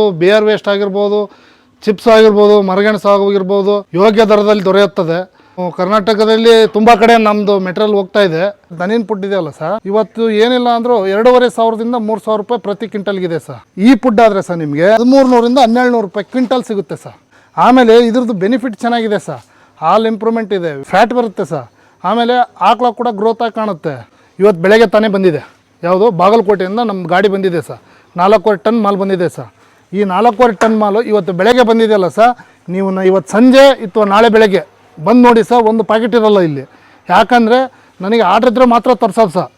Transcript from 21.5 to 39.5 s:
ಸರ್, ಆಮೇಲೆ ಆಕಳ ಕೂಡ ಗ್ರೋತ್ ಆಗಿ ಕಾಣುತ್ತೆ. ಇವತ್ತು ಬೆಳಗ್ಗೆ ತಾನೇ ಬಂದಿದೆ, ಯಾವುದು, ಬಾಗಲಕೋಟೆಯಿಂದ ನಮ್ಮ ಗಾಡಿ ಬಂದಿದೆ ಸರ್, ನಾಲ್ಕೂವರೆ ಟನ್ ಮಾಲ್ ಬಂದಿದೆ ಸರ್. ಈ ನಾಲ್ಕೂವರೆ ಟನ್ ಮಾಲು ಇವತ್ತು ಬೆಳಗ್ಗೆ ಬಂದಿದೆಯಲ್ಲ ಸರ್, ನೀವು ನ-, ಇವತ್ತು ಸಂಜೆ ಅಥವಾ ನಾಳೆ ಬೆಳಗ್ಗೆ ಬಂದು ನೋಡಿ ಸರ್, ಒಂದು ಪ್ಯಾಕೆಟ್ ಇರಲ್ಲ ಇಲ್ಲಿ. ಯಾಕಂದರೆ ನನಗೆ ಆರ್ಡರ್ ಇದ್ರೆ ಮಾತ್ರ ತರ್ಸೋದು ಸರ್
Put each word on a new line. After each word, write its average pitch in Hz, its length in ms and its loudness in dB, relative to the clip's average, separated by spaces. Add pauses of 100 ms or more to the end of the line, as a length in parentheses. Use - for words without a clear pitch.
ಸರ್, 127 160 -8 (420)
ಆಮೇಲೆ 233 260 0 (340)
ಆಕಳ 240 180 0 (120)
ಕೂಡ 240 100 -4 (100)
ಗ್ರೋತ್ 226 260 -2
ಆಗಿ 220 160 -8
ಕಾಣುತ್ತೆ. 170 340 -8 (440)
ಇವತ್ತು 190 260 2
ಬೆಳಗ್ಗೆ 220 300 4
ತಾನೇ 220 220 0
ಬಂದಿದೆ, 175 240 0 (460)
ಯಾವುದು, 185 180 0 (160)
ಬಾಗಲಕೋಟೆಯಿಂದ 202 680 0
ನಮ್ಮ 190 120 -8 (120)
ಗಾಡಿ 196 220 2
ಬಂದಿದೆ 185 340 -4
ಸರ್, 123 120 -18 (400)
ನಾಲ್ಕೂವರೆ 202 440 2
ಟನ್ 226 200 0
ಮಾಲ್ 202 160 -2
ಬಂದಿದೆ 185 260 -2 (100)
ಸರ್. 120 120 -16 (440)
ಈ 202 100 -2 (100)
ನಾಲ್ಕೂವರೆ 226 480 2
ಟನ್ 220 200 2
ಮಾಲು 208 180 0 (120)
ಇವತ್ತು 196 280 -2
ಬೆಳಗ್ಗೆ 240 320 2
ಬಂದಿದೆಯಲ್ಲ 214 360 2 (120)
ಸರ್, 240 120 4 (420)
ನೀವು 190 220 -4
ನ-, 190 140 -2
ಇವತ್ತು 190 280 0
ಸಂಜೆ 262 280 6 (220)
ಅಥವಾ 214 260 -2
ನಾಳೆ 226 220 4
ಬೆಳಗ್ಗೆ 196 260 2 (440)
ಬಂದು 247 220 4
ನೋಡಿ 233 220 2
ಸರ್, 240 200 2
ಒಂದು 220 200 -2
ಪ್ಯಾಕೆಟ್ 220 300 -2
ಇರಲ್ಲ 214 280 2
ಇಲ್ಲಿ. 139 160 -8 (500)
ಯಾಕಂದರೆ 233 440 2 (460)
ನನಗೆ 220 280 0
ಆರ್ಡರ್ 233 220 2
ಇದ್ರೆ 254 200 2
ಮಾತ್ರ 247 180 2 (120)
ತರ್ಸೋದು 208 340 0
ಸರ್ 151 200 -4